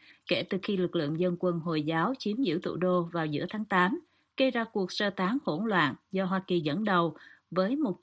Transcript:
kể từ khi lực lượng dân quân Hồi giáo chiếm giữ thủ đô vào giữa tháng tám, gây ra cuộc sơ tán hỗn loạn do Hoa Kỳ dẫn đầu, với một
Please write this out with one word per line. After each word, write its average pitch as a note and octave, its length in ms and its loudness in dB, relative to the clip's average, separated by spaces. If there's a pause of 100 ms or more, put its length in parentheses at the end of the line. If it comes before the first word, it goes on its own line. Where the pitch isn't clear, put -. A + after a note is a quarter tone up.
(260)
kể D3 160 0
từ F#3 200 -4
khi G#3 140 -2
lực F3 200 -2
lượng D#3+ 240 -2
dân F3+ 180 0
quân F3 220 0
Hồi D#3 220 -2
giáo E3 360 0
chiếm G#3+ 240 -2
giữ F3+ 200 0
thủ - 140 -4
đô F3+ 260 2
vào E3+ 240 -2
giữa D3+ 220 -2
tháng G#3+ 160 -6
tám, G3 360 2 (360)
gây C4 140 4
ra A#3 140 -2
cuộc G3 280 -2
sơ G3+ 180 0
tán G3 340 0
hỗn G3+ 240 -2
loạn E3+ 260 4 (180)
do F#3+ 120 0
Hoa F#3+ 220 0
Kỳ F3 140 2
dẫn D3+ 240 0
đầu, E3+ 300 2 (360)
với F#3+ 260 0
một A#3 260 0